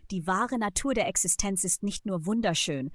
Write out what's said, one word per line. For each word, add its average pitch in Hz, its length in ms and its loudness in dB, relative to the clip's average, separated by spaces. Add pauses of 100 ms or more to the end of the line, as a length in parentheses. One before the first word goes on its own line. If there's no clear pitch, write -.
(100)
Die 180 160 -4
wahre 220 320 2
Natur 226 360 0
der 220 120 2
Existenz 190 560 0
ist - 220 0
nicht - 220 -4
nur 180 180 -2
wunderschön, 165 720 0